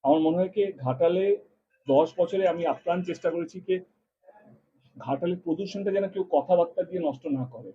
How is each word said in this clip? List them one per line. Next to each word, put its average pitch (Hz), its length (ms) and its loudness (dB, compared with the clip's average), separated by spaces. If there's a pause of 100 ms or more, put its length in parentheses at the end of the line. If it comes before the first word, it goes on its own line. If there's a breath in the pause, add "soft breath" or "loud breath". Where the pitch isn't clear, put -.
আমার 147 160 4
মনে 160 180 2
হয় 185 120 0
কি 196 220 0
ঘাটালে 175 640 0 (500)
দশ 147 300 4
বছরে 185 300 0
আমি 170 180 -2
আপ্রাণ 175 380 -2
চেষ্টা 175 280 -4
করেছি 170 360 -8
যে 185 120 -2 (1200)
ঘাটালে 139 360 -2
প্রদূষণটা 190 560 -4
যেন 196 160 0
কেউ 185 160 -6
কথাবার্তা 170 600 4
দিয়ে 180 180 -6
নষ্ট 143 260 -4
না 131 180 -2
করে। - 300 -16